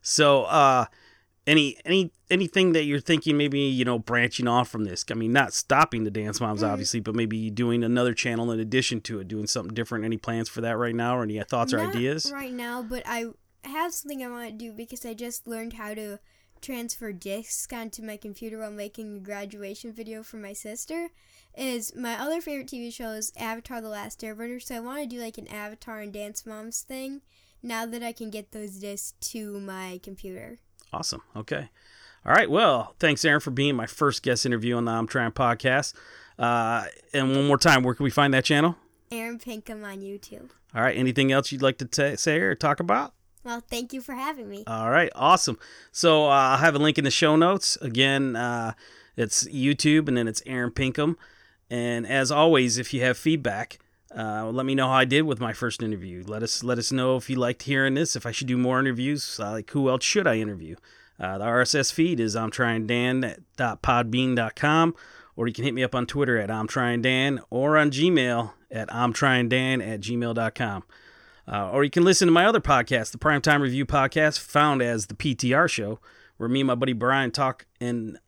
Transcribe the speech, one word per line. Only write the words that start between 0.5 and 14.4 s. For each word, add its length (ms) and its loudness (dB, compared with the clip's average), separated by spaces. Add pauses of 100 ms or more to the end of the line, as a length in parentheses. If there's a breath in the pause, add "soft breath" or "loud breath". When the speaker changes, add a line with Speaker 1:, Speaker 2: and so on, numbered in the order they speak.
Speaker 1:
any, 380 4
any, 260 2 (200)
anything 420 2
that 120 4
you're 140 0
thinking 380 2
maybe, 220 0
you 260 2
know, 140 0
branching 480 0
off 200 2
from 160 -6
this? 280 -6
I 20 -4
mean, 180 -2
not 220 2
stopping 500 2
the 80 -2
Dance 300 -4
Moms, 200 -2
Speaker 2:
Mm-hmm. 100 0
Speaker 1:
obviously, 280 -2
but 160 -4
maybe 360 -2
doing 320 0
another 320 2
channel 360 -2
in 80 -2
addition 420 0
to 180 -8
it, 80 -10
doing 180 -6
something 280 -4
different. 320 -4
Any 120 -2
plans 320 -4
for 120 -8
that 160 -2
right 180 -2
now, 220 0
or 60 -2
any 200 -4
thoughts 280 -2
or 60 0
Speaker 2:
Not 180 -2
Speaker 1:
ideas? 380 -2
Speaker 2:
right 180 -10
now, 300 -8
but 240 -10
I 220 -6 (360)
have 300 -6
something 300 -10
I 60 -10
wanna 240 -12